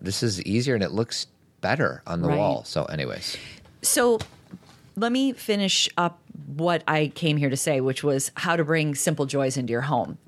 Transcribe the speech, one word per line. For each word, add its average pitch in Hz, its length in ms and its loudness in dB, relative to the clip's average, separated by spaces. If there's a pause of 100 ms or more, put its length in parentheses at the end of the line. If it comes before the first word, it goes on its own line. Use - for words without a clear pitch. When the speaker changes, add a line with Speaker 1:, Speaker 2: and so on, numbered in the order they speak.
Speaker 1:
this - 220 -4
is 107 200 0
easier 120 320 0
and 104 100 0
it 85 80 -4
looks - 340 -2 (340)
better 107 460 0
on 85 160 -2
the 85 60 2
Speaker 2:
Right. 143 100 2
Speaker 1:
wall. 76 260 0
So - 200 -2
anyways. 65 520 -6 (460)
Speaker 2:
So 233 360 4 (760)
let 233 160 0
me 262 200 2
finish 202 640 0
up 175 220 2 (380)
what 165 320 2
I 156 260 4
came 156 240 2
here 143 120 2
to 131 60 0
say, 139 240 2
which 131 220 0
was 139 340 2
how 170 200 0
to 165 80 2
bring 151 300 2
simple 151 320 0
joys 135 300 0
into 127 140 -2
your 117 120 2
home. 139 460 -2